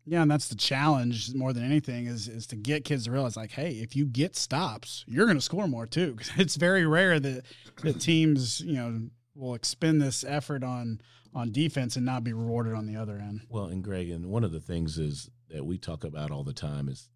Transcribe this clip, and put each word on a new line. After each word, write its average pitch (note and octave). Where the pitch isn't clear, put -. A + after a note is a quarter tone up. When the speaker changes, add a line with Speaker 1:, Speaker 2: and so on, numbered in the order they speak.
Speaker 1:
Yeah, E3
and D3
that's D3+
the A2
challenge B2
more C3
than A#2+
anything B2+
is, A2+
is A2+
to A#2+
get C3+
kids C3
to A#2
realize, B2+
like, A2
"Hey, D3+
if A2+
you C#3+
get C3+
stops, -
you're D3
gonna E3
score F#3
more A#2
too." D#3
'Cause A2+
it's F#3
very F3
rare E3
that, C3
that D3+
teams, D#3
you E3
know, A#2
will B2+
expend D#3
this C3+
effort C#3
on, A#2+
on A#2
defense C3+
and B2
not B2+
be A#2
rewarded A#2
on G#2+
the G#2+
other G#2
end. G#2
Speaker 2:
Well, G2+
and F#2
Greg, F#2
and E2+
one A2
of F#2+
the D#2+
things E2
is D2
that D2+
we F2+
talk D#2+
about D2+
all C#2+
the C#2
time C#2+
is -